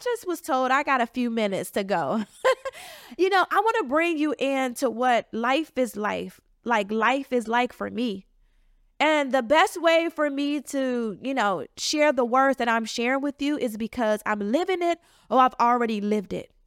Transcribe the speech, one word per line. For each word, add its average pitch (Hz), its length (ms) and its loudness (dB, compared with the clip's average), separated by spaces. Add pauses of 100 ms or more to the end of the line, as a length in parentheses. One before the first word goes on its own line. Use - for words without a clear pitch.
just 466 260 -4
was 339 140 -6
told 262 300 0
I 285 120 2
got 269 180 0
a 233 60 0
few 247 220 -4
minutes 208 420 -2
to 208 120 -2
go. 190 440 -2
<laughs> - 60 -20 (840)
You 370 120 2
know, 370 220 4
I 339 80 2
wanna 440 300 0
bring 330 280 2
you 294 220 0
into 262 500 -2
what 233 440 0
life 262 420 0
is 247 220 -2
life, 190 420 -6 (240)
like, 214 280 0
life 240 420 0
is 220 160 -2
like 240 240 0
for 202 160 -8
me. 196 360 -4 (760)
And 285 320 2
the 269 80 2
best 311 400 2
way 330 280 4
for 302 200 0
me 285 320 -2
to, 247 600 -4
you 269 120 -4
know, 202 320 0 (100)
share 302 380 2
the 247 100 0
words 262 340 2
that 247 120 0
I'm 226 160 0
sharing 247 360 -2
with 285 200 -4
you 294 160 0
is 220 180 -4
because 214 500 -2
I'm 208 140 -2
living 349 420 0
it 339 180 0 (300)
or 240 100 4
I've 254 200 4
already 233 400 2
lived 208 340 -2
it. - 180 -10 (160)